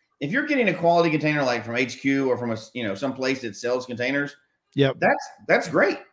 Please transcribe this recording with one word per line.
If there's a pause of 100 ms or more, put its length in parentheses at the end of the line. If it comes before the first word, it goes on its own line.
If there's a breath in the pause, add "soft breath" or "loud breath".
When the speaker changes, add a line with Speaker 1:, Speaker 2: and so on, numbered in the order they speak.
(200)
Speaker 1:
If
you're
getting
a
quality
container,
like,
from
H
Q
or
from
a
s-,
you
know,
some
place
that
sells
containers, (400)
Speaker 2:
Yep.
Speaker 1:
that's, (220)
that's
great. (140)